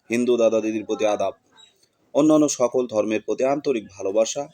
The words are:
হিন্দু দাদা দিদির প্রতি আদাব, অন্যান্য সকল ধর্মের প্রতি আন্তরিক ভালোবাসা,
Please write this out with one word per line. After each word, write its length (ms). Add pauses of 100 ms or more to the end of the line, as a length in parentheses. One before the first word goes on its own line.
হিন্দু 280
দাদা 240
দিদির 260
প্রতি 200
আদাব, 280 (800)
অন্যান্য 340
সকল 380
ধর্মের 380
প্রতি 200
আন্তরিক 440
ভালোবাসা, 540 (100)